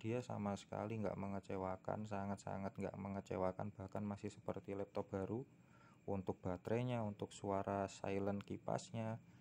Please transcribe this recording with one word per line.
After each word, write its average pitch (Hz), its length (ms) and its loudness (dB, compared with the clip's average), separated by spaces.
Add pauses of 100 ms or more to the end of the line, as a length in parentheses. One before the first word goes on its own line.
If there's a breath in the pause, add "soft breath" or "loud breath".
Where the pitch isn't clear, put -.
dia 113 160 2
sama 104 400 0
sekali 104 400 -2
nggak 95 160 2
mengecewakan, 98 960 0
sangat-sangat 98 640 0
nggak 98 240 -2
mengecewakan, 98 800 2
bahkan 101 240 -4
masih 101 320 -2
seperti - 400 -4
laptop 98 320 -2
baru. 101 400 0 (600 loud breath)
Untuk 95 320 0
baterainya, 117 640 2
untuk 104 320 -4
suara 98 560 2
silent 98 560 2
kipasnya, 110 720 0 (220 loud breath)